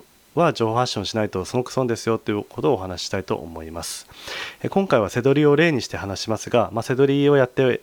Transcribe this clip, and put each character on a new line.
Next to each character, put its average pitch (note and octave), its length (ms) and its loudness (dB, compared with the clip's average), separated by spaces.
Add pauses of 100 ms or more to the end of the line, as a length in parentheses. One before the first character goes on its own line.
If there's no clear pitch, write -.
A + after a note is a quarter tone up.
(340)
は D#3 180 2
情 A2+ 160 0
報 A2 60 -2
発 B2 180 0
信 G#2+ 100 -4
を - 40 -4
し - 100 -4
な G#2+ 80 2
い G#2 60 -4
と F#2 160 -4
す - 100 -4
ご B2 80 0
く - 80 -12
損 C3 140 0
で A#2 100 -2
す - 140 -4
よ A2+ 80 2
と - 120 -6
い G#2+ 40 2
う G#2 100 -2
こ - 160 -12
と D3+ 120 2
を - 20 4
お - 20 -2
話 F#2 260 -6
し - 20 -8
し - 40 -8
た G2+ 100 -4
い F#2 60 -4
と A2+ 120 -2
思 E2 260 -10
い D#2+ 80 -12
ま D#2+ 140 -10
す。 - 220 -12 (560)
え、 - 60 -4
今 G3 180 0
回 C#3 140 4
は G2 80 2
セ - 140 -2
ド C3+ 100 4
リ D3 140 4
を D3 100 6
例 E3 160 4
に B2+ 80 0
し - 80 -8
て - 80 -10
話 F#2+ 260 -6
し - 80 -6
ま G#2+ 60 0
す - 140 -8
が、 A2 220 4
ま A2+ 80 -2
あ、 - 20 -6
セ C3+ 120 -2
ド C3+ 120 4
リ C#3 240 2
を C#3+ 60 6
や C3 100 4
っ - 20 -8
て B2+ 340 0